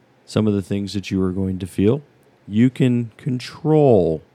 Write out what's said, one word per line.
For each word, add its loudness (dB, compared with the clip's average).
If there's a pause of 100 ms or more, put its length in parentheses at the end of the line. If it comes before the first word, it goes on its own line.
(240)
some -2
of 2
the -2
things -6
that -8
you 0
are 0
going -4
to -10
feel. 0 (460)
You 2
can -2
control 2 (120)